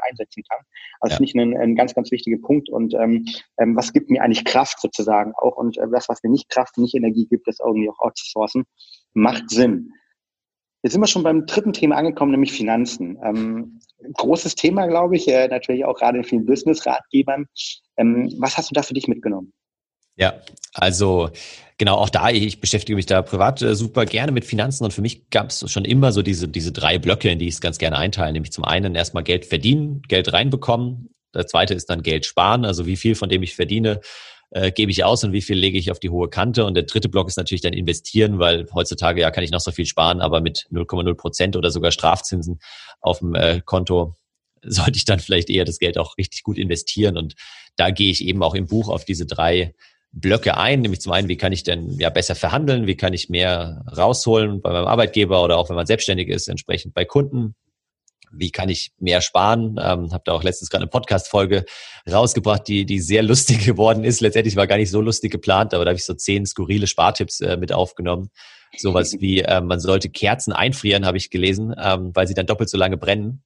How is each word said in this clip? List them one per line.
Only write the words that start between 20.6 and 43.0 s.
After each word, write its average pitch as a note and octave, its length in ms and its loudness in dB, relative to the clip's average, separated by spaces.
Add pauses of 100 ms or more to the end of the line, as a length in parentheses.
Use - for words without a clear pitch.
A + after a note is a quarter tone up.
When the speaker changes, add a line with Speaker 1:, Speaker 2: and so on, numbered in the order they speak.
Speaker 2:
also F2+ 580 2 (460)
genau, G2+ 200 4
auch G#2 120 2
da, A#2+ 220 2
ich G#2+ 300 -2
beschäftige - 360 -2
mich F#2+ 100 -2
da F#2+ 160 4
privat, G#2+ 400 0
äh, A2+ 120 2
super A2 320 0
gerne C3 260 -2
mit A#2+ 120 0
Finanzen A#2+ 400 -2
und G2 80 -2
für G2+ 100 -6
mich - 260 -6
gab's - 420 0
schon G2 140 -2
immer B2+ 280 4
so G2+ 100 2
diese, F2+ 260 0
diese E2 240 -4
drei D#2 260 0
Blöcke, G2 320 2
in E2+ 80 0
die F2 100 -2
ich's D#2+ 120 -6
ganz E2 180 -4
gerne D#2+ 200 0
einteile, E2 340 -2
nämlich D#2 200 -6
zum - 120 -6
einen F#2 300 0
erstmal E2+ 300 -4
Geld F2 200 0
verdienen, C#3+ 640 0
Geld F#2+ 240 0
reinbekommen, B2 800 0 (240)
der F2 120 -2
zweite F#2 280 2
ist F2 160 -8
dann E2+ 120 -2
Geld D#2 240 -2
sparen, A2 380 2
also E2+ 220 -2
wie F#2 100 -2
viel A2+ 180 0
von G2+ 140 -4
dem F#2 140 0
ich F2 140 -8
verdiene, G#2 440 0 (500)
äh, F#2+ 200 -2
gebe G#2 200 0
ich F2+ 140 0
aus A#2 200 4
und G2+ 80 -2
wie G2+ 100 -2
viel G2+ 140 -2
lege F#2 220 2
ich F2+ 120 -2
auf - 80 -6
die F2 120 -6
hohe F2 180 -2
Kante A2 360 0
und F#2+ 100 -2
der E2+ 100 2
dritte - 240 -2
Block F#2 200 0
ist - 80 -8
natürlich F#2 260 -4
dann F2 100 -2
investieren, F#2 640 0
weil E2+ 360 2
heutzutage, F2 460 0
ja, D#2+ 100 4
kann F2+ 140 -4
ich D#2+ 60 -6
noch E2+ 100 -2
so - 120 -4
viel E2+ 140 -4
sparen, E2+ 340 2
aber E2 200 2
mit D#2+ 300 -4
null F2 160 -4
Komma F2+ 160 -4
null F2 140 0
Prozent F#2 400 -2
oder F2 140 2
sogar E2+ 200 0
Strafzinsen E2+ 680 0 (400)